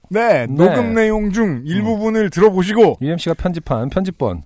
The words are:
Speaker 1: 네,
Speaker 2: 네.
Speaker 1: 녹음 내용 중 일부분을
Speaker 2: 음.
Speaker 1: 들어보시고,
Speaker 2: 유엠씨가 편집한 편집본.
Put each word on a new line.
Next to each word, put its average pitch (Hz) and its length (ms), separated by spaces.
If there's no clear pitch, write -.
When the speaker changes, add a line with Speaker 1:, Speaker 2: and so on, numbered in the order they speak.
Speaker 1:
네, 196 360
Speaker 2:
네. - 20
Speaker 1:
녹음 180 460
내용 214 380
중 185 340
일부분을 214 600
Speaker 2:
음. 190 40
Speaker 1:
들어보시고, 190 720
Speaker 2:
유엠씨가 165 320
편집한 156 560
편집본. 131 560